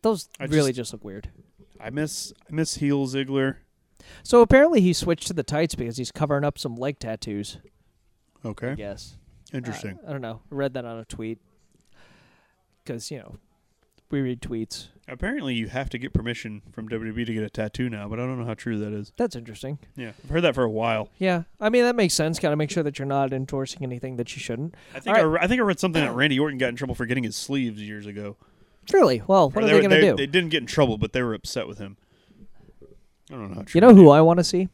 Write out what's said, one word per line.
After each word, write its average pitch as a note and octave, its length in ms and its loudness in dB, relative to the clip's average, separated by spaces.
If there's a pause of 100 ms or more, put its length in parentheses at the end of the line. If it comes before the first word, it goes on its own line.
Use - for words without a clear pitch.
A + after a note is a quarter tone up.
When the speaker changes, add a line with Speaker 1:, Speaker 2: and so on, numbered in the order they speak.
Speaker 1:
those A3 280 -2 (100)
Speaker 2:
I C3+ 60 -10
Speaker 1:
really C#3+ 260 2
Speaker 2:
just B2 60 -6 (140)
Speaker 1:
just - 20 -14
look A2 100 -18
weird. G2+ 260 -14 (500)
Speaker 2:
I A2 100 -14
miss, D3 440 -8 (160)
I - 40 -14
miss D#3 220 -4
heel C#3+ 320 -2
Ziggler. C3+ 500 -4 (640)
Speaker 1:
So A#3+ 200 6
apparently C4+ 400 6
he F3+ 120 4
switched - 340 -4
to F3+ 60 -8
the D#3+ 100 -4
tights D#3 320 -4
because A#2 220 -8
he's B2+ 140 -8
covering C#3+ 320 -2
up D3 140 -4
some A#2+ 180 -10
leg C3+ 240 -8
tattoos. G#2+ 580 -10 (880)
Speaker 2:
Okay. A#2+ 320 -10
Speaker 1:
Yes. G2+ 380 -14 (380)
Speaker 2:
Interesting. A#2 520 -12
Speaker 1:
I, - 40 -18
I - 20 -10
don't C#3 100 -10
know. A2+ 200 -12 (100)
I D3 40 -14
read C#3 180 -4
that B2+ 120 -10
on A#2 140 -14
a A2 60 -16
tweet. A2 340 -14 (1500)
'Cause, A#2 260 -12
you C#3 80 -14
know, A2 180 -20 (760)
we C#3+ 80 -4
read B2+ 220 -6
tweets. - 460 -10 (200)
Speaker 2:
Apparently F3 480 -6
you A2+ 120 -4
have B2+ 240 -8
to B2+ 60 -8
get B2+ 160 -10
permission A2+ 480 -6 (120)
from A2+ 160 -14
W A2+ 200 -6
W A2 120 -6
E A#2 40 -2
to A2+ 80 -6
get A2 100 -4
a G#2 60 -8
tattoo A2+ 400 -6
now, G#2 200 -10
but A2 100 -8
I B2 60 -6
don't B2+ 120 -8
know A#2+ 80 -8
how A#2 80 -8
true A2 260 -6
that G#2 120 -6
is. G#2 240 -12
Speaker 1:
That's A#3 220 -4
interesting. A#2 420 -14 (160)
Speaker 2:
Yeah, A#2+ 160 -12 (120)
I've C3 60 -20
heard D#3 120 0
that D#3 140 2
for C3 80 0
a A2+ 60 0
while. A2 480 -4
Speaker 1:
Yeah. F3+ 260 -2 (180)
I G#3+ 80 0
mean, A#3+ 140 4
that A#3+ 120 0
makes G3 180 2
sense. D#3+ 260 -2
Gotta D3+ 180 0
make D3+ 140 -2
sure E3+ 120 -2
that C#3+ 160 -4
you're C#3 60 -6
not C#3 260 0
endorsing C3+ 520 -6
anything B2+ 340 -10
that A#2+ 180 -8
you C#3 60 -14
shouldn't. C3 340 -8 (180)
Speaker 2:
I C3+ 60 -12
think - 80 -12
Speaker 1:
All G3 60 0
right. A3 80 4
Speaker 2:
I - 20 4
re-, D#3+ 180 2
I F3+ 60 0
think B3 140 0
I - 20 2
read G3 160 0
something D#3+ 240 0
that B2 100 -2
Randy C3+ 260 2
Orton C#3+ 180 -2
got B2+ 120 -2
in A#2+ 60 -8
trouble B2+ 200 -6
for A#2+ 100 -6
getting B2 180 -2
his G#2+ 140 -6
sleeves A#2+ 440 -6
years G#2 240 -14
ago. G#2 300 -12 (560)
Speaker 1:
Really? D#3+ 340 4
Well, F#3 260 4
what A3 120 -2
Speaker 2:
Or - 20 0
Speaker 1:
are - 20 2
Speaker 2:
they D3+ 40 4
Speaker 1:
they D#3 60 6
Speaker 2:
were, - 60 6
Speaker 1:
gonna - 120 4
Speaker 2:
they, - 140 8
Speaker 1:
do? A#2+ 80 2
Speaker 2:
they C#3 100 -2
didn't E3 220 0
get D#3+ 120 -2
in A#2 60 -12
trouble, B2 300 0
but G#2 160 -6
they B2+ 100 -2
were A#2 100 -4
upset - 360 -10
with G2+ 80 -16
him. G2+ 180 -16 (1400)
I - 40 -18
don't G#2 140 -14
know F#2 60 -12
how G2+ 60 -12
true E3 180 0
Speaker 1:
You - 20 6
know A#3+ 120 12
Speaker 2:
that - 20 12
Speaker 1:
who E3+ 160 12
Speaker 2:
is. C#3+ 60 10
Speaker 1:
I D#3+ 40 8
wanna E3 220 4
see F#3 300 -2